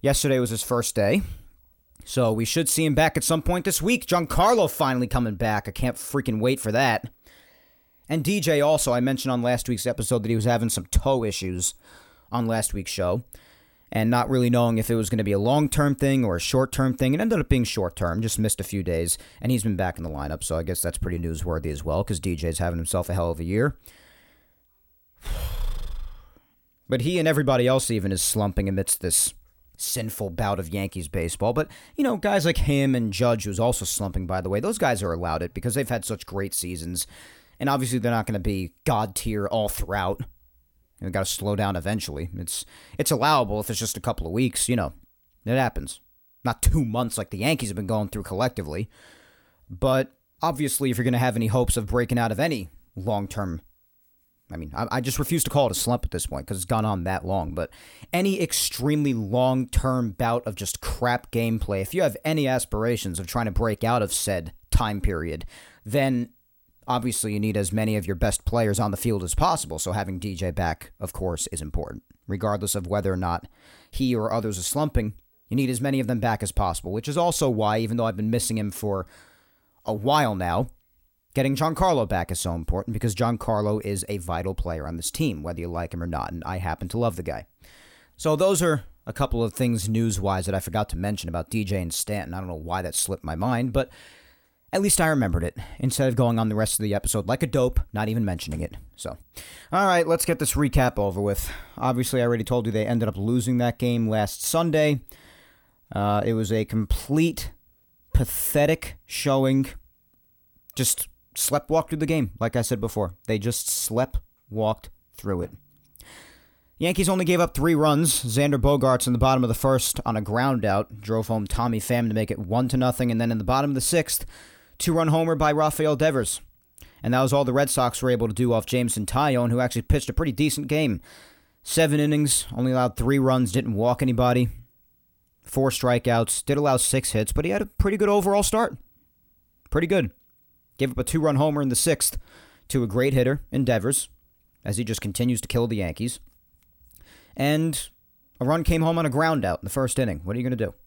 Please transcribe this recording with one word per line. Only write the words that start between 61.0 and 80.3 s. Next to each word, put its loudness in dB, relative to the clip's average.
gameplay, 0
if -6
you 2
have 2
any 0
aspirations -2
of -6
trying -2
to -2
break 0
out 2
of -2
said -2
time 2
period, -4
then 0
obviously -2
you -2
need 0
as 0
many 0
of -2
your -4
best 0
players 0
on 0
the -4
field -2
as -4
possible. 0
So -4
having -4
D -8
J -2
back, -4
of -10
course, -4
is -8
important. -6
Regardless -2
of -4
whether 0
or -2
not -2
he 0
or 0
others -2
are -6
slumping, -2
you -2
need 2
as -2
many 0
of -2
them 0
back 0
as -4
possible, -2
which -4
is -4
also 2
why, 2
even -2
though 0
I've -2
been -2
missing 0
him -2
for -4
a -2
while 2